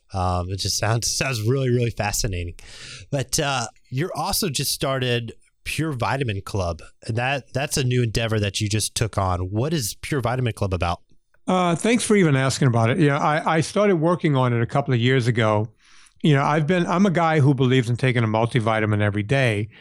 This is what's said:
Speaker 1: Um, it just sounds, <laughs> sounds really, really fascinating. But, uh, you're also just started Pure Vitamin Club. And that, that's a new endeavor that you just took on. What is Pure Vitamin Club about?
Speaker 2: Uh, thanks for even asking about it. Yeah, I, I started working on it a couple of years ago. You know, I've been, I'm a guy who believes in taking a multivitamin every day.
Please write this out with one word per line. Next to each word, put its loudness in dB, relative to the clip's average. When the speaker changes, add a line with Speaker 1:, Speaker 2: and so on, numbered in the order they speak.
Speaker 1:
Um, -2
it -6
just -4
sounds, -2
<laughs> -4
sounds -4
really, 0
really 2
fascinating. -4
But, -4
uh, -2
you're -4
also -2
just -4
started -2
Pure -4
Vitamin -2
Club. -4
And -4
that, -4
that's -4
a -2
new 2
endeavor 0
that -2
you -2
just -2
took -2
on. 0
What -2
is -4
Pure -4
Vitamin -2
Club -2
about? -2
Speaker 2:
Uh, 2
thanks 2
for 4
even 6
asking 2
about 2
it. 0
Yeah, 4
I, 0
I 2
started 2
working 2
on 2
it 2
a 2
couple -2
of 2
years 2
ago. 2
You 6
know, 4
I've 2
been, 0
I'm 2
a 2
guy 2
who 4
believes 2
in 0
taking 0
a 0
multivitamin 0
every 0
day. 0